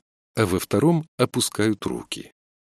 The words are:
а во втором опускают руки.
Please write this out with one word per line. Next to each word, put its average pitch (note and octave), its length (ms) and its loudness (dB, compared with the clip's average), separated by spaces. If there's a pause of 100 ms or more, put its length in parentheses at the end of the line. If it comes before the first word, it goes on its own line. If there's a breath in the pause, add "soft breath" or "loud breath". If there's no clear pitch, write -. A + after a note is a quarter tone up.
(360)
а A2+ 100 2
во F2+ 140 0
втором D#3 480 2 (100)
опускают A2 680 -2
руки. - 440 -10 (300)